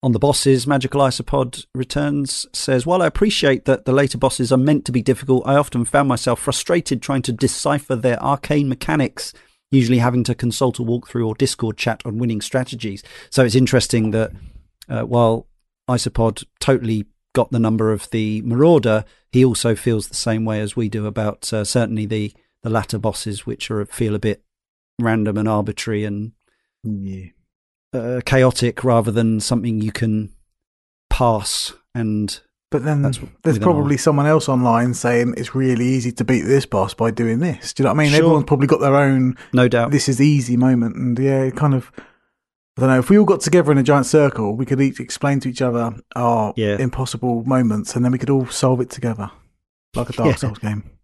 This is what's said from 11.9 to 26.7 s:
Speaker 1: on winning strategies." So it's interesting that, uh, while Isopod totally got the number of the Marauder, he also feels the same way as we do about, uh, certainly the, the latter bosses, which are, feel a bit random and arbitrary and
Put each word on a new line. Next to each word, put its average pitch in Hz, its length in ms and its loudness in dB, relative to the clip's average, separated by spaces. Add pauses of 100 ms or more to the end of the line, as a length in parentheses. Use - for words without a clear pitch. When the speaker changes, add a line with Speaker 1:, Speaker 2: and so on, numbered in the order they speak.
Speaker 1:
on 110 140 -6
winning 117 220 -2
strategies." 113 600 -6 (280)
So 135 140 4
it's 113 120 2
interesting 117 560 2
that, 110 180 -2 (580)
uh, 117 140 -6
while 117 460 0 (420)
Isopod 113 540 -2 (160)
totally 113 460 0 (280)
got 123 160 0
the 120 80 -2
number 113 340 2
of 101 180 -6
the 107 320 -2
Marauder, 120 640 4 (260)
he 123 120 4
also 117 320 2
feels 110 340 -2
the - 60 -18
same 110 300 -2
way 107 160 -2
as 104 160 -6
we 110 140 -2
do 107 160 -6
about, 107 440 -6
uh, 107 140 -2
certainly 107 400 -2
the, 104 260 -4 (320)
the 120 60 -6
latter 110 300 -2
bosses, 104 480 -6
which - 240 -10
are, 104 160 -4
feel 107 280 -4
a 104 40 -2
bit 104 240 -4 (560)
random 110 400 0
and 107 100 0
arbitrary 104 560 -4
and 104 280 -8 (520)